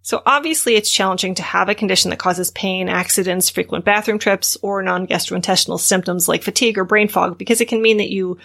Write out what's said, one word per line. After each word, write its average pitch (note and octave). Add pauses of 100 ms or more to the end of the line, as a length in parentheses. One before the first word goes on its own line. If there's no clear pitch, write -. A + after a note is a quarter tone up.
So -
obviously C#4+
it's G#3+
challenging F#3+
to F3+
have F#3+
a G#3
condition F#3
that F3
causes F3+
pain, F#3
accidents, F3+
frequent F3+
bathroom G#3+
trips, -
or G3
non-gastrointestinal F3+
symptoms F3+
like F3
fatigue G#3
or F#3+
brain G#3+
fog, F#3
because A3+
it A#3
can A3
mean A3
that G3+
you F#3